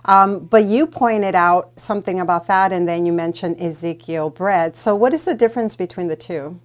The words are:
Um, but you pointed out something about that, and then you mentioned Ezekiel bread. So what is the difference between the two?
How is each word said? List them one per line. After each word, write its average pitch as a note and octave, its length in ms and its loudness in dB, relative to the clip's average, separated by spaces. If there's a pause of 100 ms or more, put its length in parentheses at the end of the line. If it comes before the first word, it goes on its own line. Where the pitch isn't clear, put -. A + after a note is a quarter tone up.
Um, G3 420 4
but A3 180 6
you A#3+ 220 2
pointed G#3+ 480 0
out F3 420 2
something F#3+ 440 -6
about F3 260 0
that, F#3+ 260 2
and F3 160 -2
then E3+ 160 -2
you E3+ 80 0
mentioned E3+ 480 -4
Ezekiel E3 720 -6
bread. E3+ 460 -2
So G#3 180 0
what A#3 180 2
is D#4 120 -4
the F4 100 -2
difference A3+ 400 0
between F3+ 320 -8
the D#3+ 100 -4
two? D#3+ 480 -12